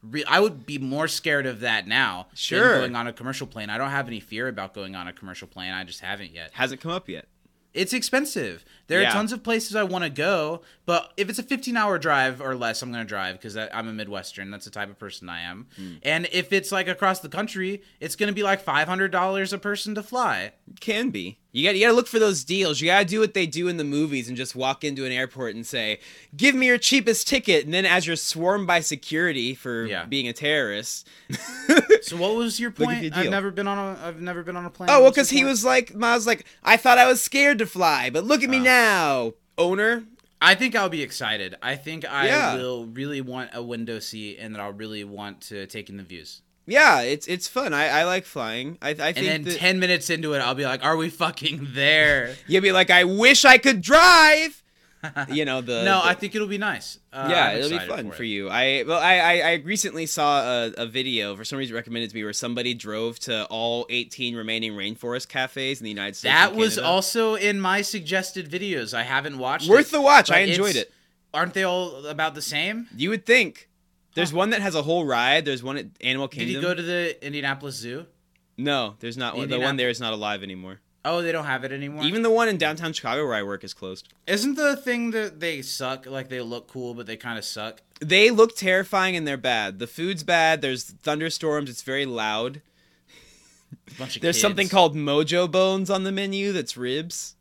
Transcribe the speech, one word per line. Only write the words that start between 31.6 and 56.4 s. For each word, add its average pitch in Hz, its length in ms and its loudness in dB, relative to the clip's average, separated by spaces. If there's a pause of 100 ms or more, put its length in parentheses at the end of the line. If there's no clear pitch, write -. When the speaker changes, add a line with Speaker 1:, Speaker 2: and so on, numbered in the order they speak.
Speaker 1:
So - 140 -10
what 185 180 0
was 233 240 -2
your 240 120 -4
Speaker 2:
Look - 100 -8
at - 60 2
Speaker 1:
point? 240 180 -2
Speaker 2:
your 156 100 -6
Speaker 1:
I've 180 80 -2
Speaker 2:
deal. 135 80 0
Speaker 1:
never 196 220 -2
been 202 160 -4
on 202 100 -2
a, 196 300 -8
I've 165 120 -12
never 175 220 -8
been 175 140 -8
on 175 80 -8
a 170 60 -10
plane. 190 200 -4
Speaker 2:
Oh, 285 40 6
well, 269 100 10
Speaker 1:
What's 262 120 10
your 277 80 6
Speaker 2:
'cause - 60 0
he 277 80 4
Speaker 1:
point? 269 120 4
Speaker 2:
was 220 140 0
like, 254 300 2
Miles, 233 320 2
like, 226 180 0 (200)
"I 220 120 8
thought 247 220 8
I 247 80 12
was 254 160 4
scared 285 380 4
to 220 60 0
fly, 151 440 0
but 156 140 -2
look 254 180 4
at 262 80 0
me 262 80 4
Speaker 1:
Oh. 254 40 2
Speaker 2:
now, 185 720 4 (240)
owner." 202 460 2 (380)
Speaker 1:
I 185 160 8
think 240 180 -2
I'll 202 140 0
be 160 140 -4
excited. 107 600 -6
I 131 140 -6
think 151 280 -12
I 139 220 -2
Speaker 2:
Yeah. 247 300 2
Speaker 1:
will 127 300 -6
really 135 340 -8
want 127 320 -8
a 120 100 -10
window 117 380 -8
seat 107 400 -10
and 110 140 -12
that 104 60 -10
I'll 101 120 -10
really 107 320 -10
want 101 380 -14
to 98 260 -12
take 107 200 -12
in 98 80 -14
the 98 60 -12
views. 82 400 -18 (240)
Speaker 2:
Yeah, 226 360 6
it's, 139 260 -4
it's 180 180 -6
fun. 254 260 -4
I, 147 140 2 (140)
I 165 40 4
like 185 200 0
flying. 127 580 -8
I, 139 80 -4
I 151 40 -4
think 156 240 -4
Speaker 1:
And 185 80 -2
then 156 180 -2
Speaker 2:
that 170 140 -6
Speaker 1:
ten 185 200 2
minutes 180 320 0
into 156 240 -2
it, 139 60 0
I'll 127 160 0
be 143 80 -2
like, 127 200 -4
"Are 156 120 2
we 160 120 -2
fucking 151 640 -6
there?" 139 680 4
Speaker 2:
<laughs> - 80 -20
You'll 180 140 4
be 190 100 4
like, 185 180 6
"I 180 140 8
wish 220 400 8
I 262 140 12
could 262 220 4
drive." 311 800 8 (100)
Speaker 1:
<laughs> - 40 -20 (560)
Speaker 2:
You 151 160 0
know, 131 160 -2
the, 120 220 -2
Speaker 1:
No, 190 180 4
Speaker 2:
the 170 100 4
Speaker 1:
I 180 40 6
think 190 220 -8
it'll 214 100 -2